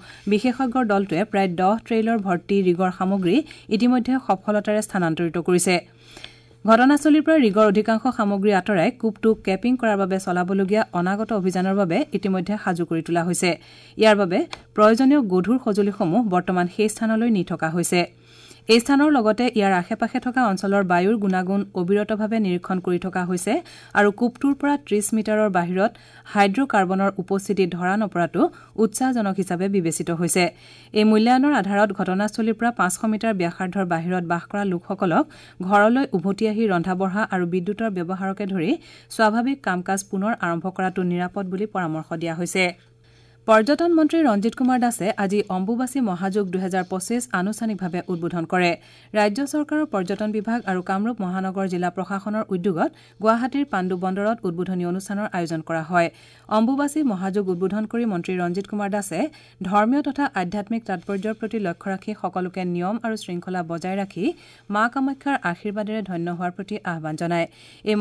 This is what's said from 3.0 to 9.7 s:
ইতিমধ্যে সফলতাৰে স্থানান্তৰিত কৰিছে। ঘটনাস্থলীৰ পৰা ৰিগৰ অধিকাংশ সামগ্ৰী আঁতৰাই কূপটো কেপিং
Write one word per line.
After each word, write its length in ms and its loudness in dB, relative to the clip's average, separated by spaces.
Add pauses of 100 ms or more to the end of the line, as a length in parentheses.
ইতিমধ্যে 460 2 (120)
সফলতাৰে 560 0
স্থানান্তৰিত 560 -2
কৰিছে। 420 2 (840)
ঘটনাস্থলীৰ 600 6
পৰা 100 6
ৰিগৰ 360 6
অধিকাংশ 300 2 (140)
সামগ্ৰী 440 2
আঁতৰাই 300 2 (100)
কূপটো 340 2
কেপিং 420 -2